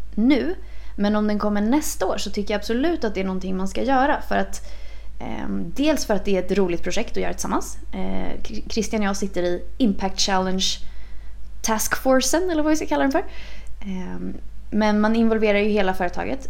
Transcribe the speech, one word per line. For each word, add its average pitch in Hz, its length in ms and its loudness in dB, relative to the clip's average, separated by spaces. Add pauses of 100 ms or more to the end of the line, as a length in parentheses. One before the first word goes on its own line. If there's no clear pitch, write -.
(160)
nu, 269 400 2 (400)
men 208 200 2
om 214 120 0
den 208 120 0
kommer 208 220 0
nästa 262 440 0
år 370 120 0
så 196 140 -2
tycker 208 220 -2
jag 208 60 -2
absolut 285 440 0
att 202 120 -2
det 190 60 -2
är 190 40 -2
någonting 190 320 -4
man 190 100 -2
ska 214 160 -2
göra, 269 440 2
för 196 100 2
att, - 240 -2 (580)
ehm, 196 560 -4
dels 294 300 2
för 220 80 0
att 196 120 0
det 202 120 4
är - 60 2
ett 185 140 0
roligt 180 260 2
projekt 185 280 0
att 185 120 2
göra 175 100 0
tillsammans. - 440 -2 (160)
Eh, 190 380 2 (160)
K-, 220 80 -4 (140)
Christian 214 320 0
och 202 60 2
jag 202 100 0
sitter 196 260 -2
i 175 200 0 (140)
Impact 196 420 2
Challenge 185 460 2 (960)
Taskforcen, 262 880 2
eller 311 140 0
vad 311 60 2
vi 311 60 4
ska 311 100 -2
kalla 285 180 0
den 277 80 2
för. 320 120 0 (580)
Ehm, 185 520 -4 (380)
men 208 300 4
man 220 140 2
involverar 220 440 4
ju 214 100 2
hela 196 240 2
företaget. 185 560 -2